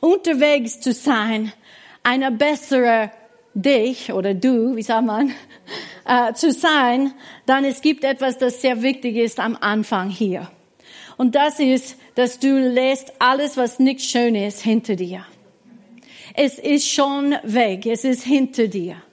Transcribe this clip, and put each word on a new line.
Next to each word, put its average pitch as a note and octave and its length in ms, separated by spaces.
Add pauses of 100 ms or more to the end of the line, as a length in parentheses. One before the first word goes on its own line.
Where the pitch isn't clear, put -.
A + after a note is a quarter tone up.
unterwegs D4 800
zu B3+ 120
sein, A3 600 (520)
eine C4 260
bessere A#3+ 800 (440)
dich A#3+ 580
oder F#3+ 220
du, A#3 420
wie A3+ 60
sagt A3+ 220
man, A#3+ 300 (340)
<laughs> - 380
äh, B3 280
zu D#4 180
sein, C4+ 600 (320)
dann C4+ 200
es C#4 160
gibt D4+ 240
etwas, C4 340
das B3 240
sehr B3 180
wichtig B3+ 360
ist A#3 240
am A3+ 200
Anfang G#3 500
hier. F3+ 400 (680)
Und B3 180
das D4 240
ist, C4 380 (180)
dass B3 240
du C4+ 180
lässt C4 600
alles, C#4 380
was B3 240
nicht C4 220
schön A#3+ 340
ist, G3+ 260
hinter A3+ 320
dir. F3+ 320 (1080)
Es C#4 240
ist C#4+ 300
schon C#4 540
weg, G#3 420
es A3+ 200
ist B3+ 180
hinter C4 460
dir. F3+ 340 (100)